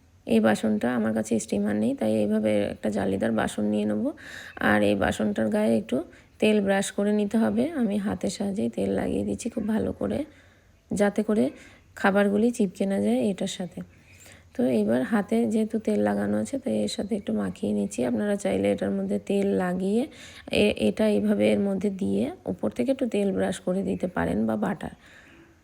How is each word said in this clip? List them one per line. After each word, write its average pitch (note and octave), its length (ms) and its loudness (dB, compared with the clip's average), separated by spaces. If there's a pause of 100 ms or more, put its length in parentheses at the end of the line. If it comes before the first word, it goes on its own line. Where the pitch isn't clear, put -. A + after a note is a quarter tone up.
(260)
এই A#3 140 4
বাসনটা G#3+ 560 2
আমার A3 180 0
কাছে A3 260 -2
স্টিমার G3+ 360 -2
নেই, A#3 200 0
তাই A3 180 0
এইভাবে G#3+ 380 2 (120)
একটা - 260 -4
জালিদার G#2 420 0
বাসন - 340 -2
নিয়ে - 200 0
নেব। G#3+ 260 -2 (440)
আর G#3+ 280 2
এই G3+ 120 4
বাসনটার G#3+ 540 0
গায়ে A3 280 2
একটু B3 260 -4 (360)
তেল G#3+ 220 4
ব্রাশ G3 300 0
করে G#3 220 0
নিতে G#3 240 0
হবে। A3 340 2
আমি A3+ 260 0
হাতের G3 320 -4
সাহায্যেই G3+ 400 -2
তেল G3 200 -2
লাগিয়ে G3 340 -2
দিচ্ছি G#3 260 -4
খুব G#3+ 180 -4
ভালো G#3+ 240 0
করে, A3 340 -4 (680)
যাতে G3+ 300 2
করে A3+ 260 2 (460)
খাবারগুলি G3+ 560 4
চিপকে G3 340 0
না G3 160 0
যায় A3+ 180 2
এটার G3 280 0
সাথে। F3+ 340 -8 (720)
তো A#3+ 100 0
এবার A#3+ 400 2
হাতে A3+ 440 0
যেহেতু A3 320 0
তেল G#3 200 0
লাগানো G#3 380 0
আছে, A3 220 -4
তাই G#3+ 180 -2
এর G#3 100 0
সাথে G#3+ 280 -4
একটু G#3+ 180 -4
মাখিয়ে G3+ 400 -2
নিচ্ছি। G#3 320 -2
আপনারা G#3 300 0
চাইলে G3 360 0
এটার G3 200 0
মধ্যে G3 280 -2
তেল G3+ 280 0
লাগিয়ে F#3+ 600 0 (440)
এ-, - 260 4
এটা G#3+ 300 2
এইভাবে G#3 440 2
এর G3+ 80 2
মধ্যে G3 300 0
দিয়ে G3 420 -2 (140)
উপর G3 240 -4
থেকে B3 220 -2
একটু C4 160 -2
তেল G3+ 240 0
ব্রাশ F#3 280 -2
করে F#3 240 -2
দিতে F#3 240 -2
পারেন F3 380 -2
বা A3 100 0
বাটার। G3+ 400 -4 (680)